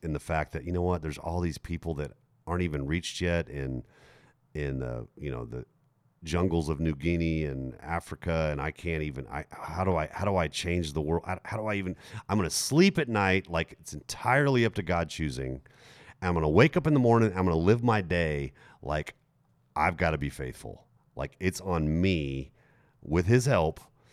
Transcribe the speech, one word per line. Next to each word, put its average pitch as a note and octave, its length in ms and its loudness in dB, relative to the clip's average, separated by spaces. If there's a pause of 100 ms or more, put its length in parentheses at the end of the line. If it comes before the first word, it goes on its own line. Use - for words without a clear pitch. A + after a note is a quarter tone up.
in D#2 120 -4
the D2 60 -4
fact D#2 340 -4
that, C#2+ 120 -8
you E2+ 60 -6
know F2 100 0
what, F2+ 200 0
there's D2+ 160 -6
all E2+ 240 -4
these E2+ 160 -2
people E2+ 380 -6
that C#2+ 160 -6 (360)
aren't F2+ 160 -2
even D2 240 -2
reached E2 340 -4
yet E2+ 280 0
in, C2 340 -6 (720)
in C#2 260 -4
the, A#1+ 280 -6 (100)
you C#2+ 120 -8
know, A#1+ 160 -8
the A#1+ 200 -10 (580)
jungles E2 460 2
of D2+ 100 -2
New D#2+ 160 0
Guinea D#2+ 500 0
and C2+ 360 -6
Africa, E2 720 -2
and C#2+ 100 -4
I D#2 100 -4
can't D#2+ 320 -4
even, C2+ 240 -6
I, C#2+ 240 -8
how E2 320 -6
do F#2 120 2
I, D#2 160 0
how - 140 -6
do G2+ 120 2
I E2 100 2
change E2+ 460 -2
the D#2 80 0
world? D#2+ 240 2
How, F#2 180 -2
how G#2+ 140 -6
do G#2+ 100 -4
I G#2+ 80 -2
even, F#2 200 -4 (340)
I'm G2+ 80 2
gonna E2+ 120 2
sleep F3 480 4
at C#3+ 120 0
night G2 400 2
like E2 300 -2
it's - 140 -14
entirely B2+ 720 2
up G2 100 0
to G2+ 80 -2
God E2+ 260 0
choosing. C2+ 520 -4 (640)
I'm F2+ 120 0
gonna D#2 140 4
wake A2+ 280 6
up C3 80 0
in D3+ 80 2
the C#3 60 4
morning, A#2 360 6
I'm F#2 100 2
gonna E2+ 100 4
live G#2 280 4
my A2 180 4
day D#2 520 -2 (300)
like D2+ 320 -6 (600)
I've E2+ 220 0
gotta D#2+ 200 2
be C#2+ 120 -4
faithful. B1+ 560 -12 (300)
Like, C#2 240 -8
it's F#2 220 -2
on E2 400 0
me, C#2 500 0 (520)
with E2+ 240 0
his A#2+ 180 6
help, F2 340 2 (340)